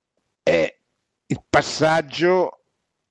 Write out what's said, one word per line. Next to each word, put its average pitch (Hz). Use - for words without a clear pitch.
è -
il -
passaggio 156